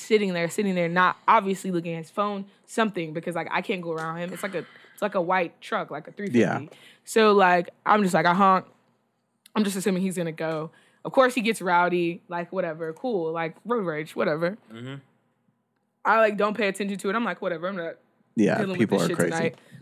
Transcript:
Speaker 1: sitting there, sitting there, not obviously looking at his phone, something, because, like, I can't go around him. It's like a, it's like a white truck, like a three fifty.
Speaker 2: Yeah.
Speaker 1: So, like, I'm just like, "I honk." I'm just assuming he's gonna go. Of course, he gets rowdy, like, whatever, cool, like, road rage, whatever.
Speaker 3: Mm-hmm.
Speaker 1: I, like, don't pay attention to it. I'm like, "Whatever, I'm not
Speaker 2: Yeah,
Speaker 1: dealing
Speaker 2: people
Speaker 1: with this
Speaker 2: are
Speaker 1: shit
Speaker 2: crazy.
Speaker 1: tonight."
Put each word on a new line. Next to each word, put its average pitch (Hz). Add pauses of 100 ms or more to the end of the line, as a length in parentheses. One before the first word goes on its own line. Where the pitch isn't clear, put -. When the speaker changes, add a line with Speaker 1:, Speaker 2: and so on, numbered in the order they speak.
Speaker 1:
sitting 208
there, 170
sitting 202
there, 175
not 180 (120)
obviously 196
looking 170
at 165
his 160
phone, 202 (200)
something, 185
because, 170
like, 160
I 180
can't 190
go 165
around 160
him. 175
It's 175
like 190
a, 151 (280)
it's -
like 202
a 190
white 180
truck, 180
like 151
a -
three 202
fifty. 226
Speaker 2:
Yeah. 185 (420)
Speaker 1:
So, 220
like, 180 (160)
I'm 214
just 180
like, 160
"I 175
honk." 190 (880)
I'm 220
just 196
assuming 185
he's 185
gonna 165
go. 160 (320)
Of 160
course, 254
he 240
gets 220
rowdy, 175
like, 175
whatever, 165
cool, 180
like, 165 (120)
road 226
rage, 156
whatever. 170 (160)
Speaker 3:
Mm-hmm. 127 (1120)
Speaker 1:
I, 214
like, 214
don't 202
pay 220
attention 196
to 202
it. 196
I'm 233
like, 180
"Whatever, 175
I'm 196
not 165 (400)
Speaker 2:
Yeah, 101
Speaker 1:
dealing 95
Speaker 2:
people 98
Speaker 1:
with 87
this 85
Speaker 2:
are -
Speaker 1:
shit 85
Speaker 2:
crazy. 82
Speaker 1:
tonight." - (240)